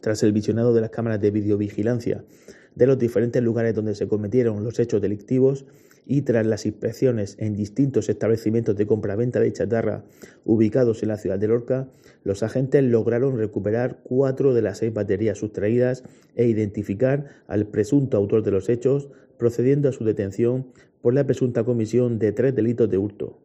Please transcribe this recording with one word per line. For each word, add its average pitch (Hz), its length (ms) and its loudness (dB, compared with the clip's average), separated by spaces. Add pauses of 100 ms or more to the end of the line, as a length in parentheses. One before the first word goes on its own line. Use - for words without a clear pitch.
Tras 107 220 -2
el 110 100 4
visionado 110 400 0
de 117 80 4
las 110 100 -4
cámaras 113 300 -4
de 104 100 2
videovigilancia 104 920 -2 (500)
de 123 120 4
los 131 120 4
diferentes 117 440 0
lugares 117 320 0
donde 107 200 -2
se 98 140 -4
cometieron 104 560 0
los 113 140 -6
hechos 117 240 0
delictivos 131 640 0 (400)
y 139 160 0
tras 117 240 2
las 110 200 -2
inspecciones 110 720 -2
en 107 160 -4
distintos 107 540 -2
establecimientos 110 680 0
de 104 100 0
compra-venta 107 540 -2
de 113 120 2
chatarra 107 520 -2 (400)
ubicados 113 580 2
en 107 80 -2
la 107 80 -4
ciudad 95 200 -4
de 104 100 -2
Lorca, 127 400 -2 (360)
los 98 180 -2
agentes 127 400 2
lograron 120 560 2
recuperar 110 640 -2
cuatro 131 520 2
de 117 80 4
las 104 160 -2
seis 113 140 -2
baterías 104 460 -2
sustraídas 120 640 -2 (300)
e 117 120 2
identificar 110 800 0 (200)
al 101 220 -2
presunto 110 480 0
autor 104 260 2
de 101 80 0
los 95 180 0
hechos, 139 400 0 (300)
procediendo 131 500 2
a 123 40 0
su 110 120 -8
detención 110 640 -2 (320)
por 120 140 2
la 139 100 2
presunta 123 400 0
comisión 120 540 0
de 104 140 2
tres 127 220 0
delitos 113 360 2
de 92 80 2
hurto. - 460 -6